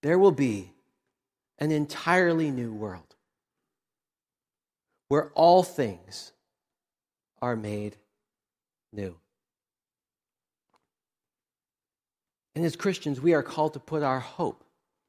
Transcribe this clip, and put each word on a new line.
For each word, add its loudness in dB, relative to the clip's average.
there 2
will 8
be -2
an -2
entirely 0
new -6
world -12
where 0
all 6
things -6
are -4
made -8
new. -10
And -2
as 0
Christians, -4
we 4
are 4
called -4
to -12
put -6
our 0
hope -8